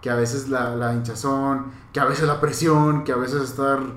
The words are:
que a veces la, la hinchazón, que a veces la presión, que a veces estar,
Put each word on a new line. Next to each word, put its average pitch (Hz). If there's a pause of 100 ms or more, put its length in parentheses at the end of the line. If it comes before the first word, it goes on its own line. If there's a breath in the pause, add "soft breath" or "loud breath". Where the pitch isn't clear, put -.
que 127
a 120
veces 123
la, 120
la 120
hinchazón, 135 (260 loud breath)
que -
a 170
veces 151
la 147
presión, 151
que 135
a 127
veces 127
estar, 135 (180)